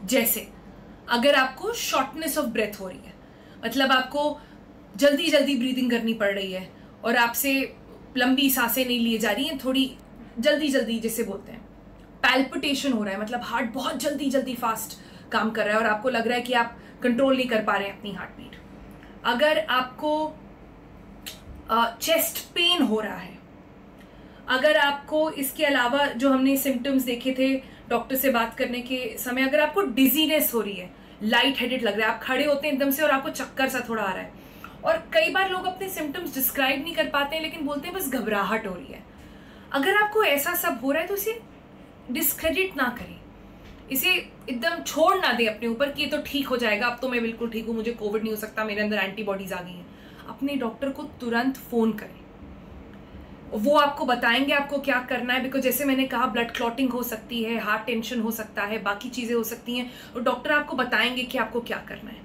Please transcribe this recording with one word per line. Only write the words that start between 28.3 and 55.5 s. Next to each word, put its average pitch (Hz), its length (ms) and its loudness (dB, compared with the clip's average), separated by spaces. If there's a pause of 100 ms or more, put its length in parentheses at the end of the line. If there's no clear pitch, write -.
बात 233 240 2
करने 247 260 -2
के 254 180 -4 (200)
समय, 254 240 -2
अगर 269 180 4
आपको 302 220 2
dizziness 277 720 4
हो 226 60 2
रही 208 140 -4
है, 180 160 -12 (320)
लाइट 240 380 2
हेडेड 247 220 0
लग 202 160 0
रहा 220 100 2
है, 226 60 0
आप - 80 -8
खड़े 262 220 0
होते 285 220 2
हैं 285 80 0
एकदम 277 160 2
से 285 120 0
और 294 80 4
आपको 277 200 0
चक्कर 269 380 -2
सा 254 200 -4
थोड़ा 226 140 -2
आ 196 100 -2
रहा 185 100 -6
है, 180 100 -12 (520)
और 320 120 4 (180)
कई 330 160 6
बार 381 200 2
लोग 370 160 -2
अपने 370 220 -6
symptoms 311 460 -6
describe 269 480 0
नहीं 330 120 -6
कर 311 140 0
पाते 285 280 -2
हैं 320 60 -4
लेकिन 311 240 -6
बोलते 294 220 -4
हैं 359 80 -8
बस 349 140 -4
घबराहट 208 560 0
हो 185 80 -6
रही - 180 -14
है। - 100 -16 (680)
अगर 320 240 2
आपको 427 280 4
ऐसा 294 300 2
सब 339 280 0
हो 269 100 2
रहा 320 100 2
है 359 60 -4
तो 392 60 -2
इसे 440 260 -4 (720)
discredit 330 680 0
ना 254 120 2 (100)
करें, - 200 -14 (760)
इसे 269 180 0
एकदम 330 720 -2
छोड़ 330 340 4
ना 320 160 2
दें 233 140 2
अपने 214 220 -2
ऊपर 277 240 0
कि 294 100 -4
ये 285 60 -2
तो 294 140 -2
ठीक 277 260 -2
हो 254 80 0
जाएगा, 220 300 0
अब 233 140 -2
तो 254 80 -2
मैं 240 140 0
बिल्कुल 226 280 -4
ठीक 220 160 -6
हूँ, 226 80 -4
मुझे 226 180 -2
COVID 214 300 -2
नहीं 220 100 -2
हो 214 80 -6
सकता, 214 240 -4
मेरे 208 180 -2
अंदर 208 140 0
antibodies 196 560 -4
आ 180 100 -6
गई 180 100 -12
हैं। 175 140 -16 (420)
अपने 277 280 -4
doctor 240 340 -4
को 269 120 -10 (180)
तुरंत 240 400 0
phone 226 320 0
करें, - 260 -10 (1300)
वो 233 240 4
आपको 294 300 4
बताएंगे 247 480 2
आपको 285 260 0
क्या 269 220 0
करना 247 320 -2
है, 262 80 0
because 269 200 -2